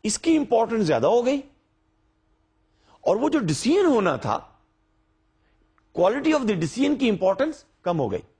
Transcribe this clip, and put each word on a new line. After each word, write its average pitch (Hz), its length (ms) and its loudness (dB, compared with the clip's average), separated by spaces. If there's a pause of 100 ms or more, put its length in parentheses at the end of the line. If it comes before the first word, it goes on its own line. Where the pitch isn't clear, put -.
اس 214 160 -4
کی 330 180 2
امپورٹنس 226 500 0
زیادہ 127 180 0
ہو 233 200 2
گئی، 277 160 0 (1600)
اور 180 160 2
وہ 277 140 0
جو 294 100 0
ڈیسیژن 247 460 0
ہونا 202 300 2
تھا، 110 240 -4 (1600)
quality 269 340 2
of 285 80 0
the 214 140 0
decision 247 440 -2
کی 254 100 2
importance 196 560 -2 (160)
کم 170 180 -4
ہو 117 120 -2
گئی۔ 92 100 -6 (180)